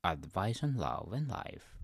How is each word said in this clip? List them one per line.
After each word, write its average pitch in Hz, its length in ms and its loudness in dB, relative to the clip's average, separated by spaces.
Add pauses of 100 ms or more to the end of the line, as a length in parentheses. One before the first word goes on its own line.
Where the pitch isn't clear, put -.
Advice 101 580 2
on 143 140 4
Love - 360 0
and 143 140 0
Life - 580 -6